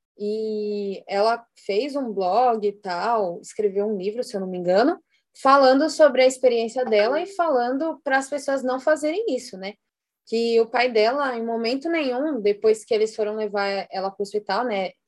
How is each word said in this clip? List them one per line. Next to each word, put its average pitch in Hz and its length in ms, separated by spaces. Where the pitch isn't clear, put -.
E 208 880
ela 220 380
fez 262 420
um 247 160
blog 208 540
e 202 60
tal, 190 680
escreveu 202 460
um 214 100
livro, 208 260
se 247 140
eu 190 40
não 185 60
me 185 120
engano, 190 400
falando 269 560
sobre 269 320
a 254 40
experiência 247 580
dela 226 360
e 359 60
falando 285 760
para 269 160
as 269 100
pessoas 277 340
não 254 180
fazerem 311 540
isso, 226 220
né? 190 180
Que 233 340
o 226 60
pai 247 240
dela, 240 460
em 226 80
momento 233 440
nenhum, 277 520
depois 208 440
que 233 100
eles 214 220
foram 208 180
levar 196 560
ela 190 200
pro 190 120
hospital, 208 420
né? 196 280